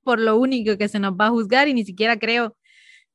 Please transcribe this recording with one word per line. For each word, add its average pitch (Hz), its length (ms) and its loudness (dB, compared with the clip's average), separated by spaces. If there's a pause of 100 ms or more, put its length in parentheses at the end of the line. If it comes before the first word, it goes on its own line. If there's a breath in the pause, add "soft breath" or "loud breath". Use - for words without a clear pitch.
por 240 160 0
lo 220 180 2
único 240 400 0
que 208 120 -2
se 214 100 -4
nos 196 140 -2
va 208 140 2
a 226 40 2
juzgar, 240 360 2
y 285 60 0
ni 226 120 0
siquiera 214 340 -2
creo 226 360 -2 (600 soft breath)